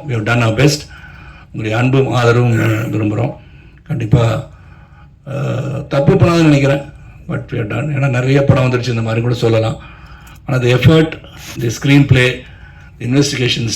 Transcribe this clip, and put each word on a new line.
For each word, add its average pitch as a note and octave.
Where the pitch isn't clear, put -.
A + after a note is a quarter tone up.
we C3+
have A2+
done A#2
our A2
best. D3
உங்களுடைய A2
அன்பும் C3
ஆதரவும் A#2
விரும்புகிறோம். G#2+
கண்டிப்பா, A2+
அஹ், C3
தப்பு D3
பண்ணாதுன்னு E3+
நினைக்கிறேன். C#3+
But A#2+
we B2+
have A2+
done. C#3
ஏன்னா C3+
நிறைய C3
படம் B2+
வந்துருச்சு, B2
இந்த A2+
மாதிரி A2+
கூட A#2+
சொல்லலாம். A2+
ஆனா B2+
the B2
effort, D#3+
the A#2
screenplay, C3+
the A#2+
investigation B2+